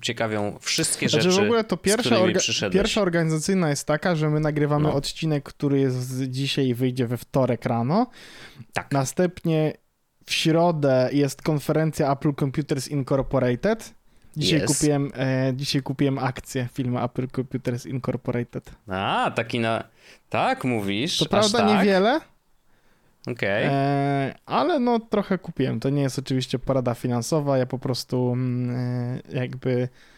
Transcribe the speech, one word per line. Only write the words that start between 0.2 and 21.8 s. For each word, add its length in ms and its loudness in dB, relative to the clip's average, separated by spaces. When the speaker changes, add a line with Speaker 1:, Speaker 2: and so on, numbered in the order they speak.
Speaker 1:
wszystkie 480 -2
Speaker 2:
Znaczy, 220 4
Speaker 1:
rzeczy, 120 4
Speaker 2:
w 20 4
ogóle 200 2
to 120 -2
Speaker 1:
z 40 -6
Speaker 2:
pierwsza 300 2
Speaker 1:
którymi 240 4
Speaker 2:
orga-, 40 0
Speaker 1:
przyszedłeś. 420 0
Speaker 2:
pierwsza 220 0
organizacyjna 680 2
jest 160 -4
taka, 300 0
że 140 0
my 100 2
nagrywamy 480 2
Speaker 1:
No. 60 2
Speaker 2:
odcinek, 500 -2
który 360 0
jest 160 2
z-, 220 -4
dzisiaj 440 0
wyjdzie 320 0
we 100 -2
wtorek 480 0
rano. 420 2
Speaker 1:
Tak. 200 -4
Speaker 2:
Następnie 800 0
w 60 -8
środę 800 4
jest 300 0
konferencja 680 0
Apple 280 0
Computers 480 -2
Incorporated. 1040 0
Dzisiaj 240 2
Speaker 1:
Jest. 140 0
Speaker 2:
kupiłem, 420 0
e, 380 0
dzisiaj 280 -2
kupiłem 360 0
akcję 560 -4
firmy 280 -2
Apple 240 -4
Computers 500 -4
Incorporated. 840 -6
Speaker 1:
A, 460 -2
taki 260 -2
na-, 240 0
tak 360 0
mówisz? 540 -2
Speaker 2:
To 60 2
Speaker 1:
Aż 60 0
Speaker 2:
prawda 280 4
Speaker 1:
tak? 100 4
Speaker 2:
niewiele, 420 4